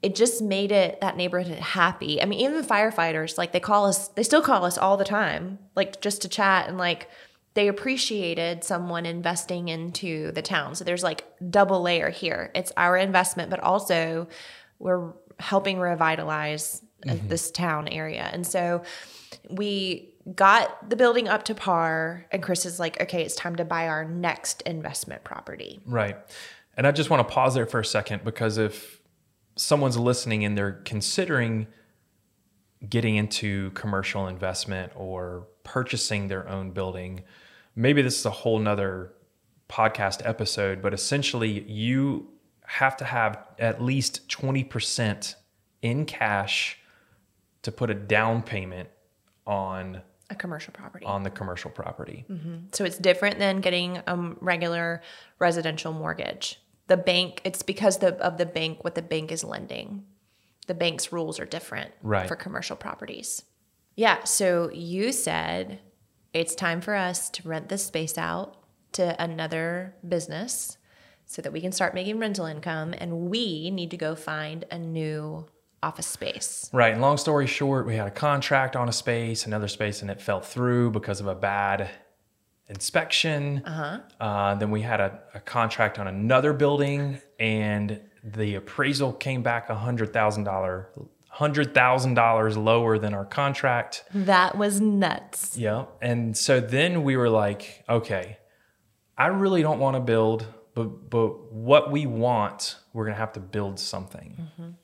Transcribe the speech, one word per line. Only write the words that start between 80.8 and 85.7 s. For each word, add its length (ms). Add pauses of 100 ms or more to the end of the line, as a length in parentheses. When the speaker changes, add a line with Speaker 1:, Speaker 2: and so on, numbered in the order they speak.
Speaker 2:
because 280
of 80
a 80
bad 540 (800)
inspection. 1000
Speaker 1:
Uh-huh. 340 (200)
Speaker 2:
Uh, 360
then 160
we 100
had 180
a, 200 (140)
a 60
contract 600